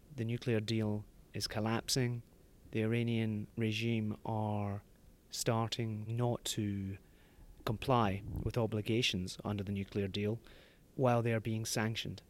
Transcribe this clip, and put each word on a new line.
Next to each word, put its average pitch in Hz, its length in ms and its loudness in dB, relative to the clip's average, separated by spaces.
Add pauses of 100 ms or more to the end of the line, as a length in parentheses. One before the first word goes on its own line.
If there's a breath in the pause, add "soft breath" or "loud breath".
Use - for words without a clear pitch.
(160)
the 117 80 -4
nuclear 113 380 0
deal 107 420 0 (300)
is 101 120 -4
collapsing. 117 760 0 (500)
The 110 120 0
Iranian 113 640 2 (100)
regime 110 580 0 (100)
are 104 560 0 (480)
starting 113 800 0
not 120 380 0
to 101 500 -2 (720 loud breath)
comply 110 560 4 (200)
with - 160 -2
obligations 107 840 0
under 101 200 -2
the 98 100 -4
nuclear 98 340 -2
deal 104 320 -2 (560 loud breath)
while 120 260 4
they 117 120 2
are 113 80 2
being 110 240 -2
sanctioned. 107 640 -2